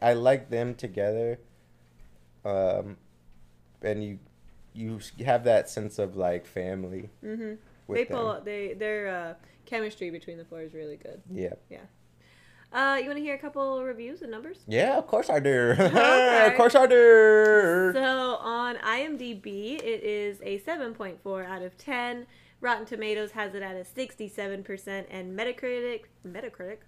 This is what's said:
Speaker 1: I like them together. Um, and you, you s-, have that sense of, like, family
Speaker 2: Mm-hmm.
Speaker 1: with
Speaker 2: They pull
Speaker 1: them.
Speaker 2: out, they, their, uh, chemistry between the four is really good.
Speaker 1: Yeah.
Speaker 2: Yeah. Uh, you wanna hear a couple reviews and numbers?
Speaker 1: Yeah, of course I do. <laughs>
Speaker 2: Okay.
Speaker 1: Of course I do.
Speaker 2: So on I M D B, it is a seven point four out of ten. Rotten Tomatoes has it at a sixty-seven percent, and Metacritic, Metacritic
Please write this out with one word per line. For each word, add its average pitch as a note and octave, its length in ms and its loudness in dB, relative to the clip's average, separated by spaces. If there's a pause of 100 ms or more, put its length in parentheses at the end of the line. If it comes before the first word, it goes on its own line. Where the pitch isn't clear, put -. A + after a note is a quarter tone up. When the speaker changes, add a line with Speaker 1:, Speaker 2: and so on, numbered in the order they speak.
Speaker 1:
I A#2+ 120 4
like B2 340 2
them A#2+ 260 -4
together. A2 640 -4 (1040)
Um, G2 520 -2 (880)
and G#2+ 200 -4
you, G#2 160 -10 (540)
you A2+ 240 -10
s-, G2 160 -16 (120)
have B2 200 2
that A2+ 240 4
sense G#2+ 300 -8
of, F#2+ 180 -4
like, F2+ 300 -2
family F#2 640 -8 (140)
Speaker 2:
Mm-hmm. A3 300 -12 (320)
Speaker 1:
with A3 120 -4
Speaker 2:
They A#3+ 80 0
pull A#3+ 200 -6
Speaker 1:
them. G#3+ 100 -4
Speaker 2:
out, - 80 -16
they, G3+ 300 -10
their, G#3 340 -6
uh, F3 260 -10 (320)
chemistry G#3+ 440 -8
between E3+ 280 -14
the E3 60 -20
four E3 180 -16
is D#3 120 -16
really D3+ 220 -14
good. - 240 -18 (100)
Speaker 1:
Yeah. F3+ 240 -8 (140)
Speaker 2:
Yeah. - 120 -20 (920)
Uh, C4+ 240 -2
you C4 120 -4
wanna C#4+ 120 -8
hear D4 140 -6
a C#4 40 -8
couple C#4 460 -6
reviews B3 380 -12
and C4+ 80 -12
numbers? B3 360 -16
Speaker 1:
Yeah, C#3 320 0
of D#4+ 80 -4
course - 240 -2
I D3+ 100 2
do. C3 300 2
<laughs> A#2+ 80 4
Speaker 2:
Okay. A#3+ 680 6
Speaker 1:
Of G3 100 4
course A#3+ 180 8
I C4 120 10
do. G#3+ 1080 8
Speaker 2:
So C4 60 0 (400)
on A#3+ 420 -6
I A3+ 200 -2
M D4+ 140 -6
D A#3+ 180 -10
B, G#3 420 -10
it A3+ 260 -6
is G#3 400 -6
a G3 160 -8
seven C4+ 360 -8
point F#3+ 280 -12
four F#3+ 220 -8
out F#3 180 -12
of F3+ 160 -14
ten. B3 480 -8 (340)
Rotten A#3 260 -4
Tomatoes G#3+ 460 -6
has G3+ 220 -8
it G3 80 -10
at F#3+ 140 -10
a F#3 80 -12
sixty-seven G3+ 800 -10
percent, G3 460 -12
and F#3 280 -12
Metacritic, A#3+ 640 -8 (240)
Metacritic G3 600 -16